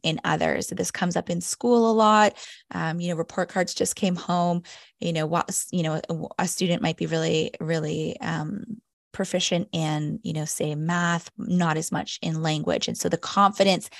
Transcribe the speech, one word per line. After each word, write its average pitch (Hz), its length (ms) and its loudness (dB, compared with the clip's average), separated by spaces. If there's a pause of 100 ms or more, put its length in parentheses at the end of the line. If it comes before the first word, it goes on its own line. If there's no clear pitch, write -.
in 156 200 0
others. 156 440 2
So 185 80 -8
this 185 140 -2
comes 175 280 0
up - 120 -2
in 175 120 -2
school 233 500 4
a - 20 4
lot. 214 440 6 (340)
Um, 165 300 -4
you 175 80 -2
know, 170 80 -2
report 175 320 -2
cards 180 240 0
just - 240 -2
came 180 180 2
home. 175 480 2 (360)
You 170 120 -2
know, 156 140 0
what, 170 460 -2
you 180 120 2
know, 156 260 -2
a, 160 160 -4 (140)
a 180 80 2
student 175 340 0
might 160 140 0
be 165 120 -2
really, 160 520 0
really, 156 640 -2
um, 160 420 -6 (480)
proficient 180 600 -2
in, 156 500 -2
you 165 80 -4
know, 156 140 -4
say 151 280 -4
math, 170 640 0
not 170 380 2
as 160 160 -4
much - 300 -4
in 160 200 -4
language. 151 460 0
And - 100 -4
so 175 120 -2
the 170 80 0
confidence 196 720 2 (100)